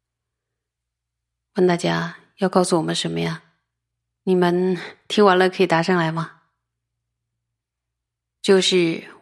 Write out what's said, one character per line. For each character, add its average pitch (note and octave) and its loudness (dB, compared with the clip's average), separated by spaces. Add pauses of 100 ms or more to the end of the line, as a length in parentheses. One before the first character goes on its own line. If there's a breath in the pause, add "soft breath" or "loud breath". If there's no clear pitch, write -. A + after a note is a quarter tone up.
(1600)
问 F#3 2
大 F3 2
家 E3+ -6 (160)
要 F#3+ -4
告 F#3 2
诉 F3+ 0
我 D#3 -2
们 E3 -6
什 E3 -6
么 E3 -6
呀？ E3 -8 (800)
你 F#3+ 0
们 F3+ 0 (300 loud breath)
听 G#3 2
完 F#3 6
了 F#3 4
可 F#3 -2
以 E3+ 2
答 E3 2
上 F3+ 0
来 D#3+ -2
吗？ D#3+ -10 (2000)
就 F#3+ 4
是 F3 -2 (180)